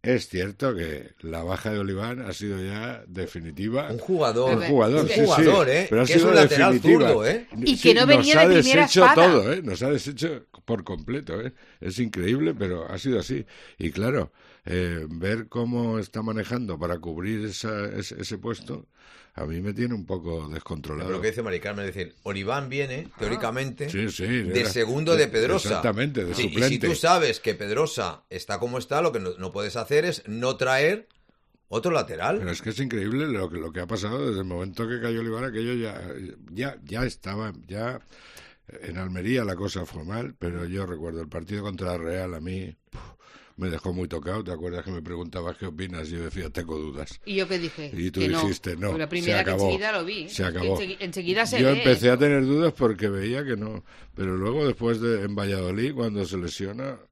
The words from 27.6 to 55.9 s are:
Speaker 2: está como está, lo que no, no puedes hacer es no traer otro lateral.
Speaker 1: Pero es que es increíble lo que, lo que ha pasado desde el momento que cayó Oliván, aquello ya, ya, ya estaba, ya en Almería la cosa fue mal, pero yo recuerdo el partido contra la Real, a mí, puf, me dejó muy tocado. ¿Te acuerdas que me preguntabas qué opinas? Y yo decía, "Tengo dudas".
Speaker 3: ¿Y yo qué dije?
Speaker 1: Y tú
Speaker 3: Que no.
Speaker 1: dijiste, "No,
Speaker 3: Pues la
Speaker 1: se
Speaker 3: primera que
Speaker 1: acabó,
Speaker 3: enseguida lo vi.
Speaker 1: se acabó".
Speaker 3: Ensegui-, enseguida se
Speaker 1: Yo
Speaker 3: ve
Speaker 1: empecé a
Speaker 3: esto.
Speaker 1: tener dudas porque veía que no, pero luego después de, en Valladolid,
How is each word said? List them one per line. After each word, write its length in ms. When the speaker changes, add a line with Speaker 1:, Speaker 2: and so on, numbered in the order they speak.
Speaker 2:
está 280
como 200
está, 220
lo 120
que 80
no, 180
no 140
puedes 240
hacer 280
es 220
no 300
traer 500
otro 240
lateral. 460
Speaker 1:
Pero 120
es 100
que 100
es 100
increíble 480
lo 200
que, 100
lo 140
que 80
ha 60
pasado 400
desde 140
el 60
momento 420
que 120
cayó 200
Oliván, 240
aquello 300
ya, 280
ya, 320
ya 220
estaba, 460
ya 320
en 160
Almería 460
la 120
cosa 300
fue 180
mal, 340
pero 280
yo 180
recuerdo 380
el 60
partido 340
contra 300
la 60
Real, 360
a 60
mí, 360
puf, 100
me 140
dejó 220
muy 140
tocado. 380
¿Te 80
acuerdas 320
que 80
me 100
preguntabas 540
qué 100
opinas? 420
Y 40
yo 100
decía, 260
"Tengo 300
dudas". 460
Speaker 3:
¿Y 100
yo 140
qué 100
dije? 340
Speaker 1:
Y 200
tú 80
Speaker 3:
Que 80
no. 140
Speaker 1:
dijiste, 340
"No, 140
Speaker 3:
Pues 100
la 60
Speaker 1:
se 20
Speaker 3:
primera 340
que 80
Speaker 1:
acabó, 140
Speaker 3:
enseguida 280
lo 120
vi. 240
Speaker 1:
se 160
acabó". 340
Speaker 3:
Ensegui-, 220
enseguida 440
se 160
Speaker 1:
Yo 60
Speaker 3:
ve 120
Speaker 1:
empecé 320
a 20
Speaker 3:
esto. 120
Speaker 1:
tener 220
dudas 280
porque 340
veía 360
que 120
no, 280
pero 220
luego 280
después 360
de, 240
en 100
Valladolid, 580